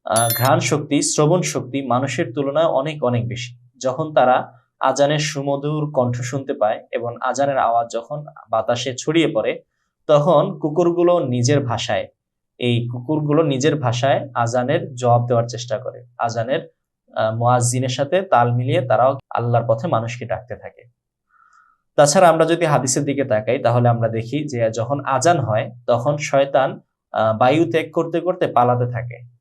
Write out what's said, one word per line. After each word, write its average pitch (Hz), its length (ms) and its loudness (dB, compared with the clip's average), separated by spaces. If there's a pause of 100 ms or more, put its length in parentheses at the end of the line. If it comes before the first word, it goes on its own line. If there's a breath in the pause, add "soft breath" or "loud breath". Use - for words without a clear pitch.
আহ, 117 320 0
ঘ্রাণ 135 220 4
শক্তি, 147 440 0
শ্রবণ 160 400 2
শক্তি - 440 -6
মানুষের 127 460 -2
তুলনায় 143 340 0
অনেক, 147 380 -2
অনেক 123 240 0
বেশি। - 280 -10 (260)
যখন 156 320 -4
তারা 131 380 2 (280 loud breath)
আজানের 143 380 2
সুমধুর 147 720 -4
কণ্ঠ 120 240 0
শুনতে 135 380 -6
পায় 110 380 -2
এবং 120 280 -6
আজানের 131 380 -2
আওয়াজ 117 340 2
যখন 147 340 -8 (240)
বাতাসে 120 480 -2
ছড়িয়ে 156 360 2
পড়ে, 117 280 -2 (440)
তখন 151 520 4
কুকুরগুলো 170 600 2
নিজের 127 420 2
ভাষায়, 117 480 -4 (500)
এই 120 340 -2
কুকুরগুলো 147 500 0
নিজের 135 340 0
ভাষায় 135 580 -2
আজানের 123 600 -2
জবাব 120 320 2
দেওয়ার 120 220 0
চেষ্টা 107 300 -6
করে। - 260 -12 (140)
আজানের, 113 500 -4 (480)
আহ, 113 200 0
মুয়াজ্জিনের 123 520 2
সাথে 147 340 0
তাল 120 300 4
মিলিয়ে 135 280 0
তারাও 123 380 2 (120)
আল্লাহর 120 360 0
পথে 180 220 0
মানুষকে 117 360 -4
ডাকতে 95 320 -8
থাকে। - 260 -20 (1120 soft breath)
তাছাড়া 151 320 6
আমরা 160 160 4
যদি 165 200 2
হাদিসের 143 400 0
দিকে 139 200 -2
তাকাই, 117 340 0
তাহলে 120 300 2
আমরা 117 200 2
দেখি 113 360 -4
যে 117 260 -2
যখন 131 340 -4
আজান 135 340 2
হয়, 113 320 -2 (160)
তখন 123 300 0
শয়তান, 143 640 0 (320)
আহ, 110 260 0
বায়ু 151 320 4
ত্যাগ 160 220 -2
করতে 165 280 -2
করতে 175 260 -2
পালাতে 123 400 2
থাকে। 120 540 -10